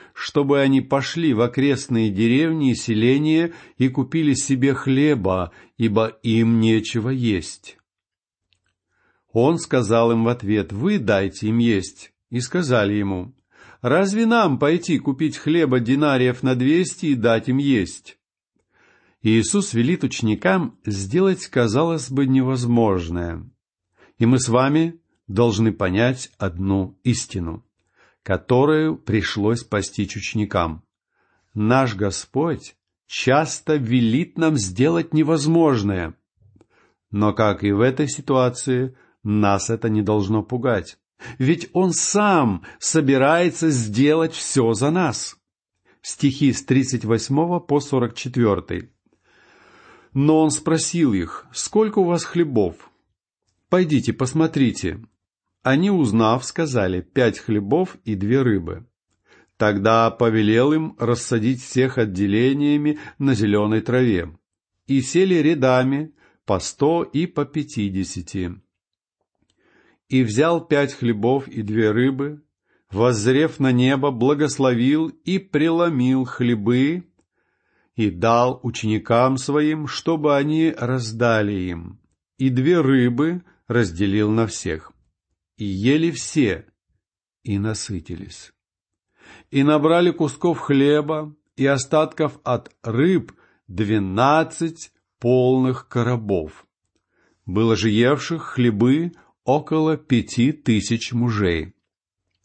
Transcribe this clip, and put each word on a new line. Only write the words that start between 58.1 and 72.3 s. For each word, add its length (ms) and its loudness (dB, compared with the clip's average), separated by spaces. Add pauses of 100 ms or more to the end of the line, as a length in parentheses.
две 260 0
рыбы". 440 -2 (680)
Тогда 540 2
повелел 640 2
им 240 -4
рассадить 640 -2
всех 340 -2
отделениями 1040 0 (200)
на 160 2
зеленой 460 2
траве. 560 0 (500)
И 140 0
сели 360 2
рядами 760 2 (320)
по 140 0
сто 440 0
и 240 -4
по 200 -4
пятидесяти. 1120 -6 (1500)
И 120 4
взял 380 2
пять 320 0
хлебов 560 -2
и 140 -8
две 280 0
рыбы, 520 -2 (480)